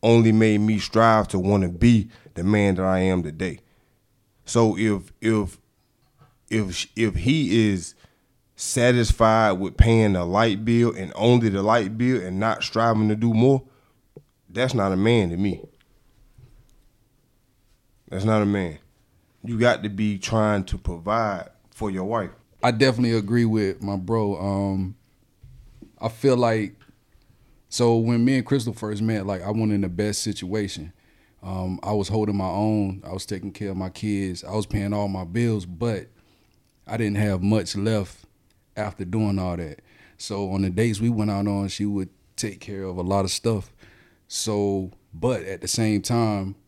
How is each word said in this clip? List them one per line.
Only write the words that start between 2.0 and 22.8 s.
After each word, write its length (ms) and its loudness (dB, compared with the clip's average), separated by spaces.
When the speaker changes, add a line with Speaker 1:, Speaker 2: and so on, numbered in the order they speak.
Speaker 1:
the 100 -6
man 320 4
that 80 -2
I 160 2
am 220 2
today. 380 -8
So 320 2
if, 440 -2
if, 380 0
if 240 -2
sh-, 120 -8
if 200 0
he 560 2
is 220 -6
satisfied 960 2
with 240 -4
paying 360 6
the 120 0
light 400 0
bill 300 2
and 220 -10
only 320 6
the 140 0
light 360 2
bill 220 0
and 180 -6
not 240 -2
striving 460 2
to 80 2
do 180 0
more, 280 6
that's 260 -2
not 180 2
a 40 0
man 340 2
to 60 -6
me. 240 -2
That's 160 -6
not 180 2
a 40 2
man. 320 -2
You 160 -6
got 240 2
to 60 -6
be 300 -2
trying 480 0
to 120 -6
provide 680 -4
for 200 -6
your 140 -4
wife. 260 -4
Speaker 2:
I 80 2
definitely 480 2